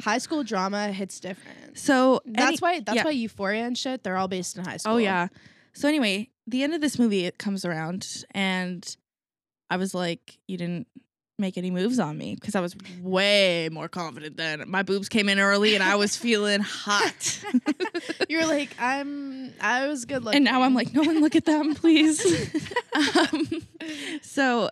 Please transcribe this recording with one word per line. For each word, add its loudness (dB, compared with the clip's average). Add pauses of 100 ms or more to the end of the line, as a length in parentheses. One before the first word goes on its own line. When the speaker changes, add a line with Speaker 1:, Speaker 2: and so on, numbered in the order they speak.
Speaker 1:
high 0
school -4
drama -2
hits -8
different. -16
Speaker 2:
So 4
Speaker 1:
That's 0
Speaker 2:
any 2
Speaker 1:
why, 0
that's -4
Speaker 2:
yeah. 2
Speaker 1:
why 0
Euphoria -4
and -6
shit, -6
they're -2
all 0
based -6
in -10
high -8
Speaker 2:
Oh, -12
Speaker 1:
school. 2
Speaker 2:
yeah. 2 (460)
So -2
anyway, 0 (160)
the -2
end 0
of -4
this 0
movie, 2
it -6
comes -4
around, -6
and -4 (760)
I 0
was -4
like, -6
"You -8
didn't -6 (500)
make -4
any -4
moves 0
on -2
me," -8
'cause -8
I 2
was -4 (260)
way 4
more -10
confident -10
then. -6
My -2
boobs -2
came 2
in 2
early, 4
and 2
I 4
was 2
feeling 2
hot. -2
<laughs> -6 (800)
Speaker 1:
You -2
were 2
like, -2 (100)
"I'm, -6
I 0
was -4
good -6
looking." 0
Speaker 2:
And 6
now 4
I'm 6
like, 0
"No 4
one 4
look 4
at 4
them, 2
please." 4
<laughs> 0 (240)
Um, 2 (760)
so 0